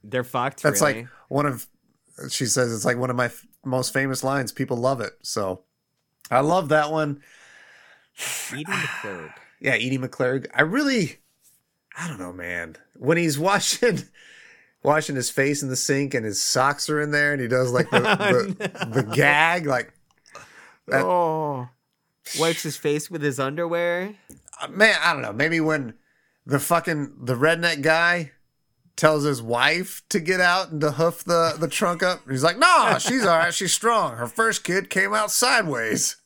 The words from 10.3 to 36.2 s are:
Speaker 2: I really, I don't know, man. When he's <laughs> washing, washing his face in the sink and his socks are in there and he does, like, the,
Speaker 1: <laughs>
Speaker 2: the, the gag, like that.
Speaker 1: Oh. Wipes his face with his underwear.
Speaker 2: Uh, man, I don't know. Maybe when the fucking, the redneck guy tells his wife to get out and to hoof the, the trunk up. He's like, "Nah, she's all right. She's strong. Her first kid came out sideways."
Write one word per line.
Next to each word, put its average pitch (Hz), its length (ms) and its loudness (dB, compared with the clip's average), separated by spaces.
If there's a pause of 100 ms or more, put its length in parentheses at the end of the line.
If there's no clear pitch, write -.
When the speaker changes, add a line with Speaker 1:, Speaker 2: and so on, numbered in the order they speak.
Speaker 2:
I - 100 2
really, 240 560 0 (760)
I 170 120 -8
don't 113 100 -10
know, 90 140 -12
man. 87 420 -8 (220)
When 156 200 2
he's 156 220 0
<laughs> - 0 -
washing, 196 640 0 (800)
washing 151 320 2
his 123 140 -2
face 143 340 0
in 135 60 -4
the 127 80 -4
sink 139 360 0
and 117 120 -2
his 101 160 -4
socks 139 480 0
are 151 100 0
in 147 120 -2
there 147 200 2
and 143 100 -2
he 120 60 -4
does, 127 240 0
like, 127 180 0
the, 208 100 4
Speaker 1:
<laughs> 196 920 0
Speaker 2:
the, 127 120 2
the - 0 - (120)
gag, 151 500 4
like 127 280 -2 (960)
that. 135 180 2
Speaker 1:
Oh. 156 640 0 (680)
Wipes 160 260 2
his 151 120 -6
face 151 340 -2
with 165 120 -6
his 143 180 -2
underwear. 170 760 -2 (480)
Speaker 2:
Uh, 139 60 -8
man, 190 340 6
I 165 120 2
don't 139 80 -2
know. 110 100 -6
Maybe 160 300 0
when 151 320 0 (520)
the 135 140 0
fucking, 160 540 0 (100)
the 123 120 0
redneck 160 460 2
guy 165 500 2 (640)
tells 156 280 4
his 139 180 0
wife 139 680 0
to 202 100 0
get 180 200 0
out 180 320 2
and 156 100 -6
to 151 100 2
hoof 165 320 0
the, 165 360 2
the 160 100 -2
trunk 175 340 0
up. 180 260 -2
He's 131 140 0
like, 175 160 2
"Nah, 294 400 6
she's 233 260 0
all 170 140 4
right. 170 140 2
She's 185 200 -2
strong. 202 440 0
Her 120 100 -4
first 220 360 -2
kid 185 280 -2
came 196 240 0
out 214 160 0
sideways." 160 960 0